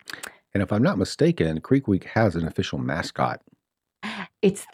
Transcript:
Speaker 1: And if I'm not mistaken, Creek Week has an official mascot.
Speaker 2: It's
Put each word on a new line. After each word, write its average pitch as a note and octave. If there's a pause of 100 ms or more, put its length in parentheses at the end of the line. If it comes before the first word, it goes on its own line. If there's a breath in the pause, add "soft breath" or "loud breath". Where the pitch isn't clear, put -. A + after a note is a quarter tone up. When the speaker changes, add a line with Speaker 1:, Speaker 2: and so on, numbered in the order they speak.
(520 loud breath)
Speaker 1:
And G2
if -
I'm G#2+
not F3+
mistaken, F2
Creek C#3
Week F#2+
has G#2
an E2
official -
mascot. - (1000 loud breath)
Speaker 2:
It's G3